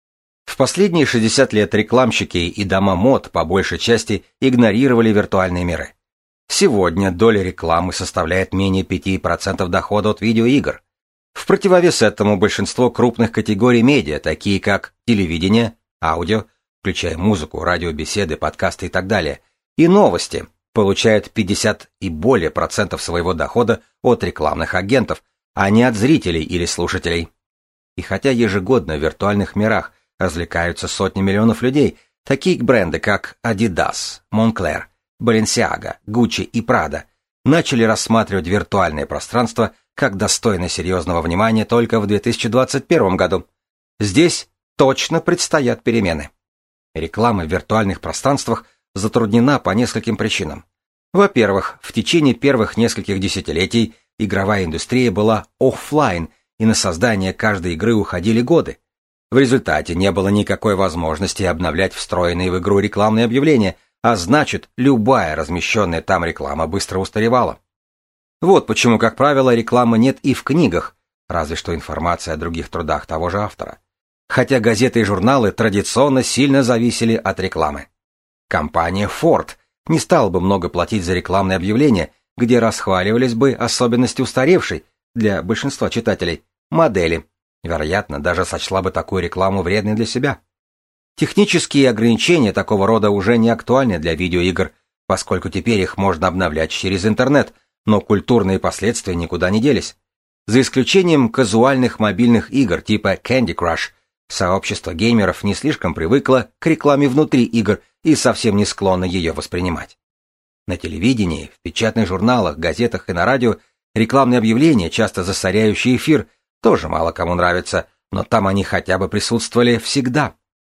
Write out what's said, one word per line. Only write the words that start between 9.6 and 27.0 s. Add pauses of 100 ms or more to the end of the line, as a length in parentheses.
дохода
от
видеоигр. (520)
В
противовес
этому
большинство
крупных
категорий
медиа,
такие
как (100)
телевидение, (260)
аудио, (360)
включая
музыку,
радиобеседы,
подкасты
и
так
далее, (360)
и
новости, (260)
получают
пятьдесят (100)
и
более
процентов
своего
дохода (180)
от
рекламных
агентов, (300)
а
не
от
зрителей
или
слушателей. (680)